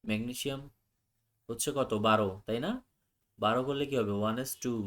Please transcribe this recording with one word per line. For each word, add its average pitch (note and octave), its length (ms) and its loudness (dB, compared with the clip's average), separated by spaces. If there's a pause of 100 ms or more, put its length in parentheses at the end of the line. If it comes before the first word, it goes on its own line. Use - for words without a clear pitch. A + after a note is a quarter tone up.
ম্যাগনেসিয়াম B2 580 -4 (880)
হচ্ছে - 220 -2
কত? C3 220 0
বারো, G#2+ 360 4 (160)
তাই A2+ 140 -2
না? E3 120 -2 (680)
বারো A2+ 240 2
করলে C#3+ 220 0
কি C#3 100 -4
হবে? A2 160 2
ওয়ান G#2+ 280 0
এস C3+ 160 -4
টু B2 180 -4 (140)